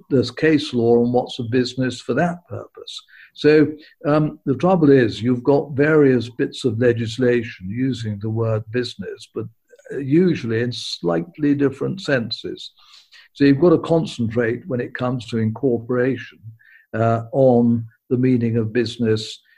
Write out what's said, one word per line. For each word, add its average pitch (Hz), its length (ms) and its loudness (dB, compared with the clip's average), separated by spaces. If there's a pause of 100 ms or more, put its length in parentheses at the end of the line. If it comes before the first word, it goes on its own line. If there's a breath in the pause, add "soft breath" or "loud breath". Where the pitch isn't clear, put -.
there's 123 220 2
case 156 420 0
law 117 300 4
on 120 80 -2
what's 127 280 -2
a 127 40 -6
business 123 580 -2
for 123 140 -4
that 175 320 -2
purpose. - 540 -16 (320 loud breath)
So, 151 340 4 (400 loud breath)
um, 151 380 0
the 135 100 0
trouble 175 340 2
is 120 320 4
you've 120 220 0
got 143 300 0
various 135 560 2
bits - 360 -6
of 110 140 -2
legislation 117 920 0
using 117 500 -4
the 110 100 -6
word 110 420 -2
business, - 640 -8
but 113 100 -8 (540)
usually 135 640 2
in 123 100 -2
slightly 143 840 -2
different 139 480 -2
senses. - 720 -6 (600 soft breath)
So 143 120 2
you've 139 160 4
got 175 80 6
to 160 100 6
concentrate 120 880 -2
when 123 140 -4
it 120 140 -10
comes 123 320 -4
to 120 100 -4
incorporation, 117 1000 -2 (540 soft breath)
uh, 113 280 2 (100)
on 120 540 4 (240 soft breath)
the 131 80 0
meaning 120 400 2
of 110 160 -2
business 110 680 -2 (180)